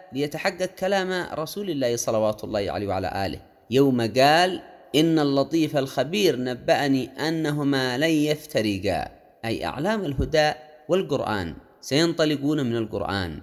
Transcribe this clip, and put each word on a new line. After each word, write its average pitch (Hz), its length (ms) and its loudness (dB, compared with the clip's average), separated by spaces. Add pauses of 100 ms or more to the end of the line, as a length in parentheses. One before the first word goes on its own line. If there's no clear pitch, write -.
(140)
ليتحقق 170 520 -4
كلام 185 680 -2
رسول 185 360 -6
الله 127 260 0
صلوات 110 480 0
الله 104 280 -2
عليه 98 160 -4
وعلى 95 380 -2
آله - 160 -6 (280)
يوم 127 320 4
قال: 147 600 4 (340)
"إن 160 240 4
اللطيف 143 580 2
الخبير 139 600 0
نبأني 127 680 0
أنهما 143 920 -2
لن 160 120 2
يفترقا"، 110 960 0 (380)
أي 90 200 -4
أعلام 190 400 -2
الهدى 151 460 2 (380)
والقرآن 123 680 -2 (260)
سينطلقون 151 840 2
من 117 100 0
القرآن، 98 680 -4